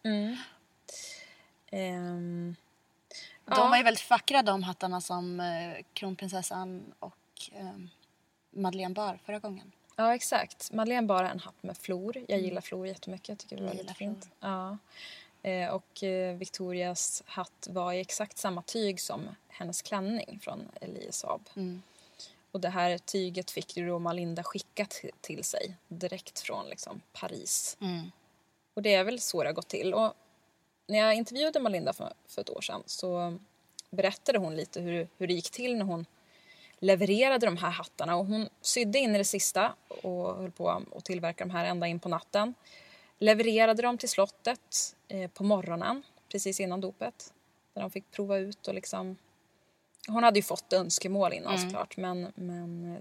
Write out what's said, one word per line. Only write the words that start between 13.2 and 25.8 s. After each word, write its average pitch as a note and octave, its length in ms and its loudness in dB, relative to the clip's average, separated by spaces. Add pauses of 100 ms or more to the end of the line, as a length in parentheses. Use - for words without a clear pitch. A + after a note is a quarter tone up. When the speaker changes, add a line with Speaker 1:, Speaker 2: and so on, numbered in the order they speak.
Speaker 1:
Jag G#3 80 -10
tycker - 180 -14
det G3 60 -8
var F#3+ 80 -4
Speaker 2:
Jag F#3+ 80 -6
Speaker 1:
väldigt F#3+ 240 -10
Speaker 2:
gillar G#3 120 -4
Speaker 1:
fint. G3 120 -12 (140)
Speaker 2:
flor. G3 120 -6
Speaker 1:
Ja. F#3+ 260 -6 (720)
Eh, F3+ 200 -2
och, - 340 -6
eh, F#3 320 0
Victorias F3+ 920 -4
hatt - 460 -10
var F3+ 220 -2
i F#3 60 0
exakt G#3 380 -6
samma F3+ 240 -2
tyg G3+ 400 -2
som - 200 -6 (260)
hennes - 340 -8
klänning G3+ 640 -4
från - 260 -10 (120)
Elie - 300 -10
Saab. - 440 -4
Speaker 2:
Mm. F#3 260 -6 (720)
Speaker 1:
Och F#3+ 100 -4
det F3 80 0
här F3+ 280 2
tyget F#3 540 -4
fick - 260 -8
ju F3 100 -2
då F3 120 0
Malinda E3+ 440 -2
skicka - 420 -6
t-, - 260 -12 (100)
till - 220 -8
sig - 320 -4 (120)